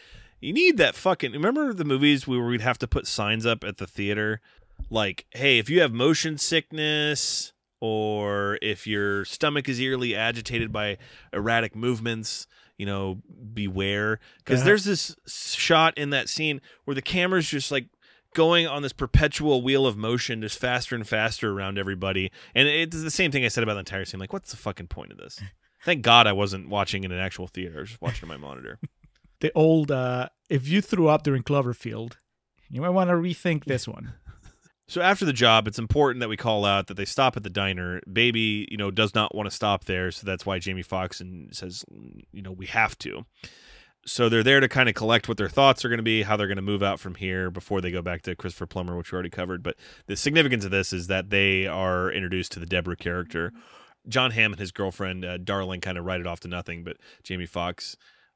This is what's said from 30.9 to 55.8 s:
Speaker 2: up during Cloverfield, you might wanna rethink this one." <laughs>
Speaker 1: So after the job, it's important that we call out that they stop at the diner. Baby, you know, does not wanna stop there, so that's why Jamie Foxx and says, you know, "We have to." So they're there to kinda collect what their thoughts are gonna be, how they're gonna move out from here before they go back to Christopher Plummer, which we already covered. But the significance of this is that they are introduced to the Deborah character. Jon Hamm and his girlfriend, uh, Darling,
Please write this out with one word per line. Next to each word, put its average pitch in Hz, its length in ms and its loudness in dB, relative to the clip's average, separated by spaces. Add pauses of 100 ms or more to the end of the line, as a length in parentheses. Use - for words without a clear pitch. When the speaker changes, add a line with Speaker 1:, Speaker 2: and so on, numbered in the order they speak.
Speaker 2:
up 151 160 6
during 135 220 2
Cloverfield, 120 680 -2 (540)
you 127 120 -8
might 170 80 0
wanna 180 240 4
rethink 170 540 0
this 127 200 -2
one." 117 320 -12
<laughs> - 40 -20 (640)
Speaker 1:
So 175 140 -4
after 190 240 4
the 143 80 2
job, 113 340 6
it's 104 100 -6
important 127 420 4
that 113 100 -2
we 107 80 -4
call 110 260 2
out 98 240 4
that 98 60 -10
they 98 100 -6
stop 131 320 2
at 110 80 -8
the 101 60 -8
diner. 90 500 -2 (100)
Baby, 110 600 2
you 107 80 -8
know, 101 120 -2
does 101 240 2
not 107 220 0
wanna 104 160 -4
stop 101 320 0
there, 92 260 -2
so - 160 -12
that's 95 200 -4
why 95 120 -2
Jamie 92 240 -6
Foxx 92 380 -6
and 90 340 -14
says, 90 300 -12 (480)
you 101 100 -14
know, 95 80 -12
"We 92 160 -12
have - 340 0
to." - 260 -10 (800)
So 120 240 2
they're 113 120 6
there 135 180 8
to 131 80 4
kinda 123 260 0
collect 113 340 2
what 113 80 -2
their 98 140 -2
thoughts 139 340 4
are 123 60 -2
gonna 117 120 -2
be, 110 200 2
how 107 160 0
they're 101 100 0
gonna 98 140 -4
move 101 200 0
out 95 160 0
from 90 180 -12
here 92 340 -4
before 87 300 -4
they 90 120 -4
go 90 100 -6
back 85 200 -6
to 90 120 -8
Christopher 90 320 -10
Plummer, 90 300 -6
which 87 160 -10
we 92 40 -6
already 90 140 -6
covered. 90 320 -8
But - 140 -6 (300)
the 101 100 -6
significance 139 480 2
of 95 80 -4
this 98 200 0
is 90 140 -6
that 95 240 -2
they 98 380 2
are 90 420 0
introduced 92 420 -4
to - 60 -12
the 82 80 -10
Deborah 87 300 -2
character. 85 560 -4 (560)
Jon 127 240 0
Hamm 110 200 2
and 78 60 -10
his 95 140 -8
girlfriend, 92 520 -4
uh, 90 120 -6
Darling, 92 440 -4